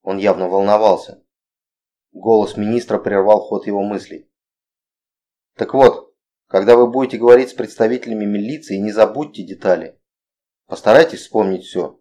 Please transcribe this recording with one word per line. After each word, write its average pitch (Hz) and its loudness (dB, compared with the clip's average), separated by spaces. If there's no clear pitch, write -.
Он 98 -8
явно 92 -2
волновался. 101 0
Голос 107 0
министра 110 -4
прервал 101 2
ход - -8
его 101 -4
мыслей. 101 -12
Так - -8
вот, - 2
когда 107 4
вы 120 4
будете 127 -6
говорить 123 6
с - -20
представителями 113 -6
милиции, 104 -8
не 104 -6
забудьте 110 -2
детали. 87 -6
Постарайтесь - 2
вспомнить 95 -4
все. - -10